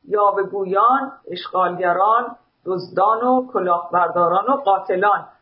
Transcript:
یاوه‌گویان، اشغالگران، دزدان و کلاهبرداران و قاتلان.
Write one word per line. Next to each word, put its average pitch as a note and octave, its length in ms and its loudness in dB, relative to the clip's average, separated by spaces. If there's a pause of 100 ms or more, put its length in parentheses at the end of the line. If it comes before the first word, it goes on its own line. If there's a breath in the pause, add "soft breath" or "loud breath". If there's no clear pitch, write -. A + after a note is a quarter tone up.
یاوه‌گویان، G3+ 1040 0 (180)
اشغالگران، F3+ 1040 0 (280)
دزدان G#3+ 600 0
و B3+ 280 0
کلاهبرداران F3 920 0
و C4+ 120 0
قاتلان. G3 720 0 (140)